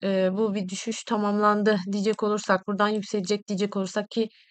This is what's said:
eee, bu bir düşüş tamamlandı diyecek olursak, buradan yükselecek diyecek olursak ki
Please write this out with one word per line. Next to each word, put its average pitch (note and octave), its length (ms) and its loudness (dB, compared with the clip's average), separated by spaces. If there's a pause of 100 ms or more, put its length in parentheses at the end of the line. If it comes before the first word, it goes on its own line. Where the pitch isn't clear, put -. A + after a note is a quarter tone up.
eee, F#3+ 300 2
bu G#3 220 0
bir F#3+ 140 -4
düşüş G#3+ 340 -6
tamamlandı G#3 760 2 (120)
diyecek G#3 320 0
olursak, G#3 440 0
buradan G#3 220 2
yükselecek G#3 580 -2
diyecek G3+ 300 -2
olursak G3 340 -4
ki A3 180 0 (220)